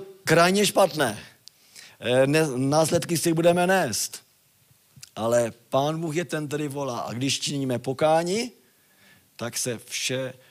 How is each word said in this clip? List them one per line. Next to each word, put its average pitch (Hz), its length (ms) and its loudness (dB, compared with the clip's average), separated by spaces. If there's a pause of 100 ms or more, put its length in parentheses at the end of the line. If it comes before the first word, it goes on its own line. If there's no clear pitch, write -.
(240)
krajně 180 420 4
špatné. 151 520 2 (800)
Eh, 123 260 2
ne-, 156 300 2
následky 156 640 0
si 170 140 2
budeme 170 340 4
nést. 170 540 0 (960)
Ale 117 360 0 (160)
Pán 151 320 0
Bůh 160 160 -4
je 175 80 -2
ten, 156 240 -6
který 147 200 -4
volá. 131 320 -6
A - 120 -8
když 127 280 -4
činíme 135 380 -4
pokání, 165 720 0 (840)
tak 120 220 -8
se 113 260 -6
vše 127 480 -6 (180)